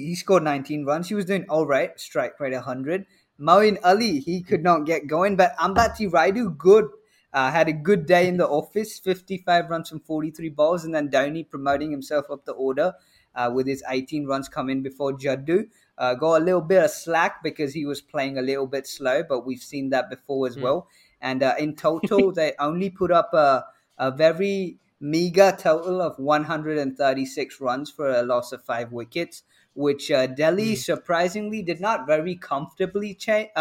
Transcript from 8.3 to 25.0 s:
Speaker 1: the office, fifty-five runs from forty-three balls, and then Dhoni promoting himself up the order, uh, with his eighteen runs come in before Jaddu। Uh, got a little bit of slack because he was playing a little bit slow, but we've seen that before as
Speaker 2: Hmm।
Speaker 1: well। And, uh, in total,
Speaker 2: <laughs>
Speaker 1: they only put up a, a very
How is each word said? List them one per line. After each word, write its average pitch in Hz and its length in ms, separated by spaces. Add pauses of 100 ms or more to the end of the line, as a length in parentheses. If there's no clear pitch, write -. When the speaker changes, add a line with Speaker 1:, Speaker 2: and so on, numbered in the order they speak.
Speaker 1:
the 160 140 (100)
office, 208 380
fifty-five 180 720
runs 165 240
from 151 180
forty-three 156 380
balls, 156 340
and 160 160
then 147 160
Dhoni 147 320
promoting 143 500
himself 143 320
up 143 140
the 123 140 (100)
order, 147 240 (420)
uh, 123 200
with 131 200
his 135 80 (140)
eighteen 139 300
runs 135 340
come 127 80
in 135 140
before 135 320
Jaddu। 139 460 (360)
Uh, 127 180
got 156 260
a 160 40
little 180 160
bit 170 240
of 151 60
slack 170 520
because 147 340
he 165 100
was 143 140 (120)
playing 135 260
a 127 40
little 135 340
bit 135 100
slow, 131 300 (140)
but 123 160
we've 127 240
seen 139 260
that 127 140
before 135 360
as 120 120
Speaker 2:
Hmm। 123 80
Speaker 1:
well। 160 200 (440)
And, 131 120
uh, 131 160
in 151 220
total, 185 520
Speaker 2:
<laughs> 170 80
Speaker 1:
they 151 120 (140)
only 175 320
put 175 220
up 165 140
a, 139 300 (400)
a 131 160
very 185 580 (360)